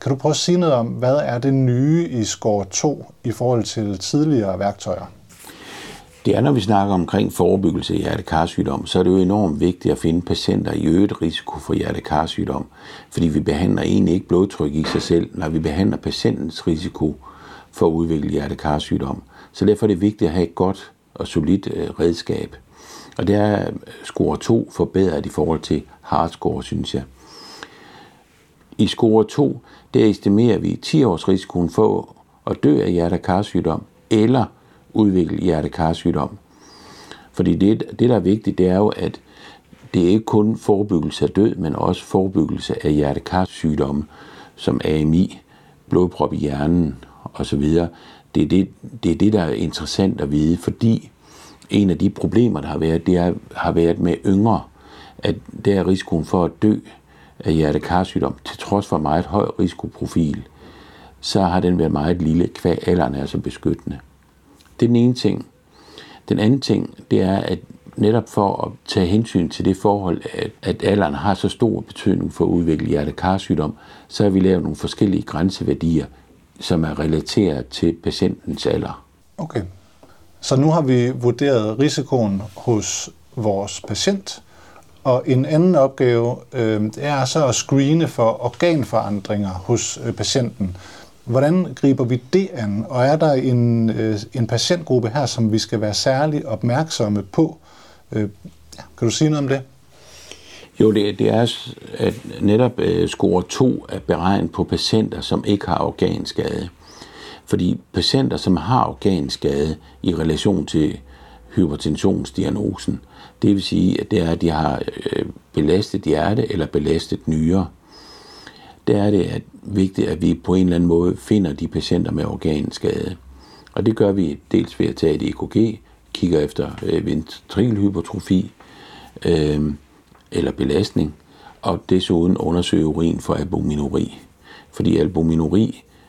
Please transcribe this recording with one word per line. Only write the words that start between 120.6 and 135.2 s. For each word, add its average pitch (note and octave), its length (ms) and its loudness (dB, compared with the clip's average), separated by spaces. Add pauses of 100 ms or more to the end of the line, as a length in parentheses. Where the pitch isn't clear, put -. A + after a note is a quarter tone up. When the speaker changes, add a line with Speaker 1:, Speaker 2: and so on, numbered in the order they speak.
Speaker 2:
eller F2 140 2
anden F2 120 4
måde F2 280 4
finder F#2+ 360 2
de - 160 -6
patienter E2+ 440 -2
med D2+ 120 -2
organskade. - 920 -4 (560)
Og G#2 140 0
det A2+ 100 2
gør G2+ 160 4
vi E2 260 0 (140)
dels - 280 0
ved E2 60 0
at - 100 -4
tage - 180 2
et - 80 -4
E - 80 -2
K - 280 -4
G, A2 220 2 (320)
kigger E2+ 280 2
efter, D2 300 -4 (120)
øh, D#2+ 240 -2
ventrikelhypertrofi, G2 1500 -2 (720)
øh, D2+ 360 2 (720)
eller C#2+ 200 -2
belastning, D2+ 600 -2 (480)
og F2+ 180 -2 (100)
desuden F#2 460 2
undersøge E2+ 500 0
urin E2 340 0
for D#2+ 140 -2
albuminuri. D2 840 -2 (540)
Fordi E2 240 0
albuminuri, E2 880 0 (240)